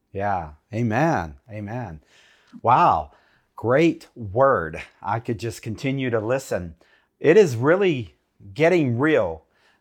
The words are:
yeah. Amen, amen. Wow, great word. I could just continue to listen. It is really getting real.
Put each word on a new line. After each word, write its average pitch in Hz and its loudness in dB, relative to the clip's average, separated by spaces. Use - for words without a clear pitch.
yeah. 95 -4
Amen, 113 -2
amen. 104 -12
Wow, 117 4
great 156 0
word. 101 0
I 107 -4
could 120 -6
just 113 -10
continue 131 -6
to 117 0
listen. 107 -4
It 156 6
is 180 6
really 147 0
getting 151 2
real. 117 0